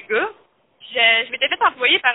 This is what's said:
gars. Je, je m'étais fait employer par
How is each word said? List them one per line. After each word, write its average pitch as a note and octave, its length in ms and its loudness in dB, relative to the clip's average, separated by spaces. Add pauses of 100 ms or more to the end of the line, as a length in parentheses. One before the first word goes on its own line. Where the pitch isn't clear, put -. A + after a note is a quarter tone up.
gars. A#3+ 200 -2 (640)
Je, A3+ 320 2
je - 60 -14
m'étais B3+ 180 -4
fait F4+ 160 -4
employer C#4+ 320 0
par C4 180 0